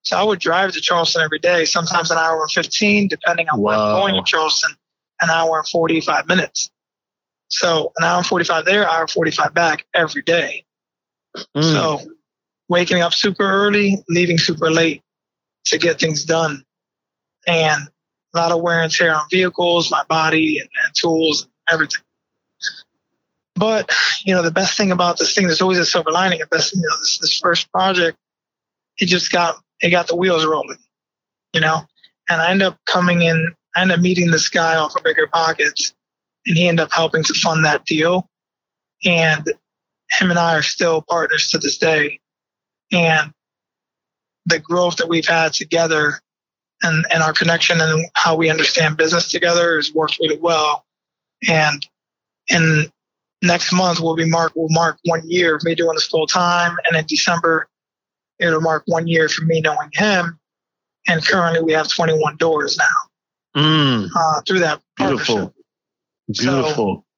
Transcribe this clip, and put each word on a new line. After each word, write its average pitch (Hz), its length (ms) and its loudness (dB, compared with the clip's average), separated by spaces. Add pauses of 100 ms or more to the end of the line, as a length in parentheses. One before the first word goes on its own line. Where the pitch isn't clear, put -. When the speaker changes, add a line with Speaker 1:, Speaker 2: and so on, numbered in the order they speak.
Speaker 1:
So - 140 -4
I 180 60 2
would 208 180 0
drive 180 320 0
to - 80 -8
Charleston 165 400 0
every 156 180 -2
day, 170 280 2
sometimes 165 440 -2
an 165 60 2
hour 165 240 0
and 156 100 -4
fifteen, 208 580 0
depending 170 420 -2
on 117 100 -2
where 104 160 0
I'm 107 40 2 (140)
Speaker 2:
Wow. 190 60 2
Speaker 1:
going 196 140 0
to 185 100 -2
Charleston, 160 460 0 (500)
an 170 80 0
hour 160 300 0
and 156 100 -6
forty-five 165 600 0
minutes. - 420 -2 (800)
So 165 500 -2
an 165 80 -2
hour 175 120 2
and 180 80 -2
forty-five 170 380 -2
there, 196 240 2
hour 165 140 0
and 156 80 -6
forty-five 156 420 -2
back 160 320 0 (100)
every 160 280 0
day. 165 420 -2 (920)
Speaker 2:
Mm. 147 80 0 (120)
Speaker 1:
So 151 260 0 (680)
waking 180 340 2
up 170 100 0
super 202 300 0
early, 202 560 2 (100)
leaving 170 300 2
super 160 320 0
late 160 320 0 (640)
to 156 100 0
get 165 240 0
things 156 240 -2
done. 160 400 -2 (840)
And 156 400 0 (460)
a 170 40 0
lot 170 140 0
of 170 100 0
wear 170 200 0
and 160 100 -2
tear 165 220 2
on 151 160 -2
vehicles, 175 600 0
my 151 140 -2
body, 160 540 0
and, 139 100 -10 (160)
and - 100 -6
tools, 160 480 0
and - 80 -20 (220)
everything. 156 300 -2 (1500)
But, 220 340 0 (340)
you 190 100 2
know, 180 80 4
the 165 80 2
best 190 260 0
thing 196 140 2
about 175 280 0
this - 160 0
thing, 196 120 2
there's 160 140 0
always 185 180 2
a 165 60 2
silver 160 260 0
lining. 180 280 0
The 156 80 -8
best, 160 280 -2
you 180 60 0
know, 160 180 -2
this, - 200 -2
this - 200 -2
first 170 340 0
project, 180 440 0 (840)
it 185 80 0
just 175 240 0
got, 170 260 0 (240)
it 170 100 0
got 175 160 2
the 170 100 -2
wheels 175 300 2
rolling, 147 320 -4 (760)
you 160 80 0
know? 156 220 0 (460)
And 165 120 0
I 170 100 2
end 196 120 2
up 180 240 0
coming 175 360 2
in, 165 320 0 (220)
I 180 60 0
end 185 100 2
up 170 80 2
meeting 180 300 2
this 151 180 0
guy 165 280 0
off 156 200 -2
of 165 60 -4
Bigger 156 240 0
Pockets, - 640 -2 (540)
and 165 100 0
he 175 120 4
ended 165 160 2
up - 80 -6
helping 160 320 0
to - 100 -2
fund 160 300 0
that 147 200 0
deal. 170 460 -2 (720)
And 160 400 0 (680)
him 185 180 2
and 170 80 2
I 170 180 2
are 151 60 0
still 165 400 -2
partners 165 460 -2
to - 100 -2
this 139 180 -4
day. 156 440 0 (720)
And 160 400 0 (1120)
the 165 120 2
growth 175 380 0
that 165 120 -4
we've 165 180 0
had 165 260 2
together 156 680 0 (600)
and, 165 300 0
and 165 100 2
our 156 100 2
connection 165 480 0
and 160 340 0
how 160 220 2
we 165 120 2
understand 156 480 0
business 165 340 0
together 170 460 0
has 147 160 -4
worked 156 260 -2
really 156 200 -2
well. 156 460 -2 (640)
And 151 380 0 (640)
in 160 420 2 (520)
next 175 300 0
month, 180 280 0
we'll 165 160 -2
be 165 120 0
mark-, 165 260 0
we'll 160 160 -2
mark 160 340 0
one 165 240 -2
year 170 260 0
of 151 100 -4
me 165 100 0
doing 165 200 0
this 156 120 -2
full 156 200 -2
time. 175 500 0 (100)
And 165 100 0
in 156 100 -2
December, 170 600 0 (720)
it'll 165 220 0
mark 160 260 0
one 170 200 0
year 160 220 2
for 160 160 -4
me 160 160 2
knowing 151 320 -4
him. 180 460 0 (720)
And 160 160 0
currently 165 380 2
we 160 100 2
have 156 160 2
twenty-one 156 480 0
doors 151 400 0
now, - 840 -4
Speaker 2:
Mm. 139 520 2
Speaker 1:
uh, 160 320 0
through 185 140 0
that 151 200 0 (160)
Speaker 2:
Beautiful. 113 400 0
Speaker 1:
partnership. 92 180 -4 (800)
So, 131 300 0
Speaker 2:
Beautiful. 131 440 -2 (120)